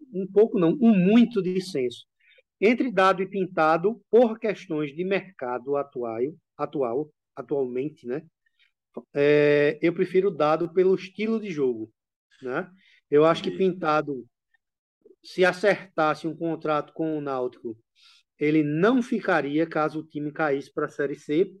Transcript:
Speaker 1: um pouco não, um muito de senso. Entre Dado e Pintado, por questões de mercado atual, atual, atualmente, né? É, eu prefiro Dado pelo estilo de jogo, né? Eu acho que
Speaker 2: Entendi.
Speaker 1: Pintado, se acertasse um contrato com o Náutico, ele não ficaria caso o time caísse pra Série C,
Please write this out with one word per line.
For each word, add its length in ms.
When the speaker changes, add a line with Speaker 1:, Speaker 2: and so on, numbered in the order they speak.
Speaker 1:
um 180
pouco 280
não, 200
um 140
muito 480
de 200
senso. 440
Entre 320
Dado 320
e 40
Pintado, 720
por 260
questões 560
de 100
mercado 720
atual, 440
atual, 540
atualmente, 680
né? 160
É, 680
eu 120
prefiro 360
Dado 440
pelo 200
estilo 460
de 100
jogo, 420
né? 280
Eu 160
acho 160
que 80
Speaker 2:
Entendi. 220
Speaker 1:
Pintado, 540
se 220
acertasse 800
um 80
contrato 580
com 240
o 40
Náutico, 560
ele 260
não 380
ficaria 680
caso 320
o 80
time 240
caísse 420
pra 140
Série 300
C, 420